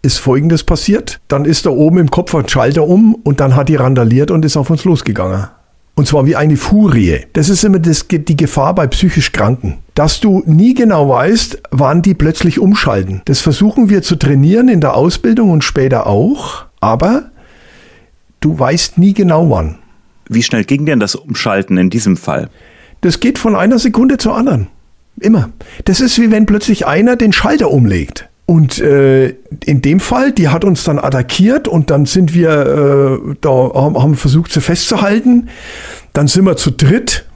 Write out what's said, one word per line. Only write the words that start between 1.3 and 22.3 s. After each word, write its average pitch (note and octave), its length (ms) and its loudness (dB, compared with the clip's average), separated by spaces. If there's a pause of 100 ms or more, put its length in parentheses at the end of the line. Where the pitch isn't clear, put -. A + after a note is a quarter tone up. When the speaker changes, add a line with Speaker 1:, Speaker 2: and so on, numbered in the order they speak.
Speaker 1:
ist D#3+ 200 -2
da F3 40 2
oben D3+ 300 2
im D#3 100 2
Kopf - 240 -2
ein D3 140 -2
Schalter D3 400 0
um G#3+ 260 4
und D3 260 -2
dann C3+ 160 2
hat C#3 140 0
die D#3 60 4
randaliert B2+ 560 2
und D#3+ 140 0
ist D3+ 120 -2
auf C#3 120 -2
uns E3 160 -2
losgegangen. F#2+ 640 -2 (480)
Und B2 120 0
zwar C#3+ 180 0
wie D#3 100 2
eine D3 220 2
Furie. B2 760 0
Das D#3 160 0
ist G3 140 2
immer F#3+ 160 2
das D#3+ 280 0
Ge-, E3 120 -2
die D3+ 180 -2
Gefahr D3+ 360 0
bei E3+ 140 0
psychisch - 440 0
Kranken, - 480 -4 (160)
dass D3+ 240 0
du F#3+ 260 0
nie F3+ 300 4
genau F#3+ 340 2
weißt, D3+ 520 -2 (100)
wann C#3+ 300 0
die G3 120 2
plötzlich D#3+ 460 0
umschalten. G2+ 680 0
Das C#3 160 -2
versuchen G#3 480 0
wir G3+ 120 2
zu - 140 -2
trainieren D#3 540 2
in G3 100 2
der D3 160 0
Ausbildung G#3+ 540 0
und D#3 140 2
später C3 440 -2
auch, D3 580 -2 (140)
aber E3+ 520 -2 (1080)
du D#3 180 -2
weißt C#3 420 -2
nie G3 140 4
genau E3+ 360 2
wann. E2 300 -2 (500)
Speaker 2:
Wie A#2 140 0
schnell A2 200 -2
ging C#3+ 220 -2
denn D3 140 0
das G2+ 160 -2
Umschalten G2 600 -4
in F#2 120 2
diesem G2+ 260 0
Fall? - 340 -6 (520)